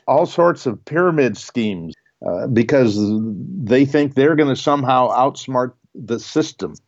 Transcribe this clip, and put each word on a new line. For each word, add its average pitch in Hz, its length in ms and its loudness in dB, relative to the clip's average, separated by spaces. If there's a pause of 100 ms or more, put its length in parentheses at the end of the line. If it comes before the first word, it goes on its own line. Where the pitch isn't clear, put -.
all 147 180 2
sorts 170 400 0
of 113 200 -6
pyramid 151 520 0
schemes, 92 560 -6 (320)
uh, 92 220 -4
because 120 500 2 (640)
they 127 220 4
think 143 280 0
they're 147 220 4
gonna 147 200 2
somehow 131 540 0
outsmart 127 640 -2 (220)
the 117 240 -6
system. - 560 -4 (120)